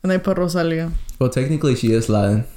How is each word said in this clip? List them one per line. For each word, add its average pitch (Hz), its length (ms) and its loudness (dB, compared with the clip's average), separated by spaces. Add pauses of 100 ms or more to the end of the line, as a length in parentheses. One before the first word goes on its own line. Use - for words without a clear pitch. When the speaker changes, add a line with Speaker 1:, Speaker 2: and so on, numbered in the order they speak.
Speaker 1:
and 185 100 0
they 185 60 2
put 185 200 0
Rosalia. 165 540 -2 (260)
Speaker 2:
Well, 131 120 2
technically, 143 440 0
she 113 180 0
is 113 160 2
Latin. 107 380 2 (100)